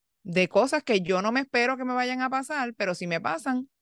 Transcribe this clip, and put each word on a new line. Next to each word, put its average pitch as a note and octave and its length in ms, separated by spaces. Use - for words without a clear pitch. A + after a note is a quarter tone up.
de F3 260
cosas C4+ 340
que G#3 180
yo F#3 220
no A3 100
me B3+ 80
espero B3+ 380
que B3+ 80
me B3+ 80
vayan B3 260
a B3+ 80
pasar, C4 460
pero G3 200
si F3+ 120
me E3 160
pasan, C4 480